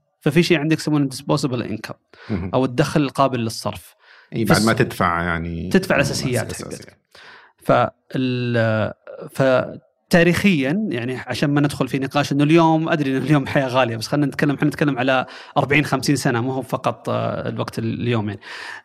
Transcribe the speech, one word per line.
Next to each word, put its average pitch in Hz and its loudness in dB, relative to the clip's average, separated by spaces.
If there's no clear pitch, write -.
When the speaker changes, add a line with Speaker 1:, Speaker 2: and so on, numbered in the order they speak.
Speaker 1:
ففي 160 4
شيء 165 4
عندك 156 0
يسمونه 147 0
disposable 143 -4
income - -12
Speaker 2:
مهم. 90 -4
Speaker 1:
أو 131 2
الدخل 143 0
القابل 135 0
للصرف. 110 -8
Speaker 2:
إي، 113 -2
بعد 98 4
Speaker 1:
فس-، 104 2
Speaker 2:
ما 110 4
تدفع 95 0
يعني 85 -4
Speaker 1:
تدفع 180 2
الأساسيات 127 -2
Speaker 2:
الأساسيات. - -12
Speaker 1:
حقك. - -20
فال-، 120 0
فتاريخيًا، 170 2
يعني 120 -4
عشان 123 -2
ما 143 2
ندخل 143 0
في 139 -2
نقاش 139 -2
إنه 143 2
اليوم، 160 4
أدري 139 0
إنه 131 -2
اليوم 147 4
حياة 139 0
غالية، 123 2
بس 110 -8
خلنا 147 0
نتكلم، 139 0
إحنا 151 2
نتكلم 143 0
على 131 2
أربعين، 143 4
خمسين 139 0
سنة، 123 0
مو 127 -2
هو 131 -4
فقط، - -4
آه، 113 -4
الوقت 117 -6
اليوم 113 -2
يعني. 101 -10